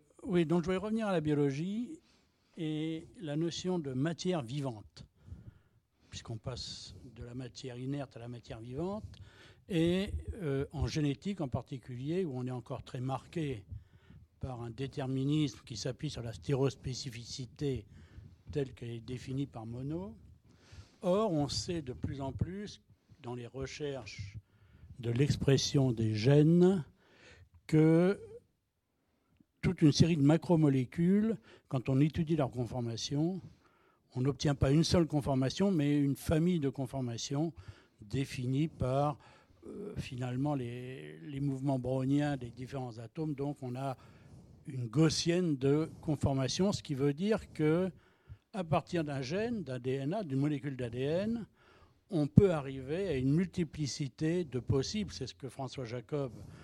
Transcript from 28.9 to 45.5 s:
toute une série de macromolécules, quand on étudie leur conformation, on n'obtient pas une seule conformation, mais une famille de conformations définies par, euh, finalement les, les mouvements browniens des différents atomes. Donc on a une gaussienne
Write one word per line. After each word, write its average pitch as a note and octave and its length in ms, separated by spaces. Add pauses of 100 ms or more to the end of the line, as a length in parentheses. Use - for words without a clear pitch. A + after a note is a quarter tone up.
toute F3+ 180
une D3+ 120
série F3 240
de C#3+ 60
macromolécules, E3+ 1160 (300)
quand B2+ 200
on C3+ 120
étudie D#3+ 360
leur C3 140
conformation, B2 880 (760)
on B2+ 60
n'obtient C#3 340
pas C3+ 160
une D#3 140
seule F3 220
conformation, C#3 640
mais D3 280
une C#3+ 180
famille E3+ 440
de C#3 80
conformations C3+ 840 (480)
définies C3 680
par, C3+ 500 (480)
euh, - 300
finalement C3 580
les, C3 680
les D3 200
mouvements C3+ 380
browniens C3+ 580
des B2 140
différents B2 480
atomes. D3+ 360
Donc C#3+ 280
on B2 140
a C3+ 200 (720)
une B2+ 200
gaussienne D#3+ 720